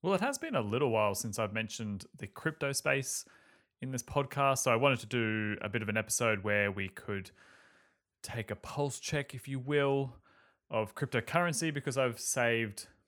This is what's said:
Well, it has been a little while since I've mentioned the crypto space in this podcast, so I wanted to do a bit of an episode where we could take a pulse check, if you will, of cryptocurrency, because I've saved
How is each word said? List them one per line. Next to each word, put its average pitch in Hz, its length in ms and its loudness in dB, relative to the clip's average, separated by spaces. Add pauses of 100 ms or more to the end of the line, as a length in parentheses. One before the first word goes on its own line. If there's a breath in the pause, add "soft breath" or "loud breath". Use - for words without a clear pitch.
Well, 190 120 2
it 175 60 4
has 269 160 0
been 311 200 -4
a 139 40 4
little 117 300 2
while 107 240 4
since 104 240 -6
I've 107 140 0
mentioned 107 540 -4 (120)
the - 80 -8
crypto 147 460 -4
space 139 520 0 (560 soft breath)
in 127 120 -6
this 123 100 -4
podcast, 139 560 2
so 127 140 4
I 113 40 6
wanted 127 220 4
to - 80 -8
do 107 560 0
a - 60 -4
bit 110 120 -2
of 107 80 -4
an 107 80 0
episode 110 460 0
where 101 300 2
we 98 160 -4
could 98 420 -8 (920 loud breath)
take - 300 -8
a 101 60 -4
pulse - 420 -4
check, - 340 -4
if 131 140 -12
you 135 140 -6
will, 139 560 2 (560 soft breath)
of 110 240 0
cryptocurrency, 160 760 0
because 139 240 -2
I've 127 220 2
saved 113 720 0 (200)